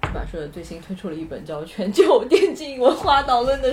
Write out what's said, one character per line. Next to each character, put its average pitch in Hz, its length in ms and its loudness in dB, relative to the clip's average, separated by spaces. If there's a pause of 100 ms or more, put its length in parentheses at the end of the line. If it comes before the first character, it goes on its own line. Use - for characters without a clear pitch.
出 - 120 -4
版 147 160 -8
社 156 180 -8
最 170 140 -14
新 165 200 -14
推 190 120 -12
出 190 140 -10
了 156 60 -8
一 160 100 -8
本 156 180 -12
叫 156 220 -10
《全 190 260 -6
球 320 340 4
电 294 300 4
竞 277 240 -10
文 254 160 4
化 285 280 2
导 254 200 2
论》 269 200 0
的 262 100 2